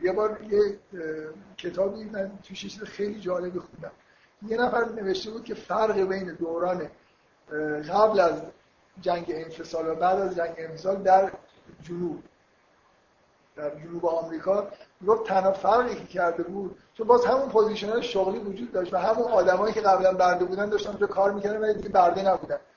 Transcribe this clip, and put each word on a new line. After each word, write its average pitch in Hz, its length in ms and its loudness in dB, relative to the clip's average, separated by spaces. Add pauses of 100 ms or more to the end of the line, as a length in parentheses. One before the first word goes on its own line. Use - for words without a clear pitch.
یه 185 80 2
بار 208 280 0 (100)
یه، 202 100 4
اه، 196 420 -2 (560)
کتابی 196 460 -4
من 196 280 -6 (160)
توش 190 160 -14
یه 196 60 -10
چیز 214 140 -14
خیلی 208 360 -8
جالبی 180 400 -6
خوندم، - 320 -16 (560)
یه 226 100 -2
نفر 233 280 2
نوشته 214 460 -4
بود 226 120 -12
که - 100 -10
فرق 208 460 0
بین 190 340 -2
دوران، 170 480 -2
اه، - 1000 -8
قبل 196 380 4
از 160 220 4 (600)
جنگ 175 280 -2
انفصال 160 580 -8
و 160 80 -2
بعد 180 240 2
از 185 160 -2
جنگ 170 220 -2
انفصال 165 380 -4
در 190 360 6 (520)
جنوب، 175 400 -6 (1300)
در 147 140 -8
جنوب 165 360 -10
آمریکا، 165 600 -2 (340)
می‌گفت 214 220 2
تنها 190 280 2
فرقی 214 440 2
که 185 100 -12
کرده 170 380 0
بود، 190 340 -8 (160)
چون 220 140 -4
باز 240 180 8
همون 262 240 2
پوزیشن‌های 208 540 2
شغلی 190 360 0
وجود 208 320 -8
داشت 185 220 -4
و 185 40 0
همون 233 340 2
آدمایی 190 420 4
که 214 80 -2
قبلاً 185 320 6
برده 180 320 4
بودن 196 240 -4
داشتن 208 200 -2
اونجا 202 180 0
کار 196 240 2
می‌کردن 208 300 -4
ولی 214 120 0
دیگه 202 160 -6
برده 185 400 4
نبودن، 151 280 -2 (200)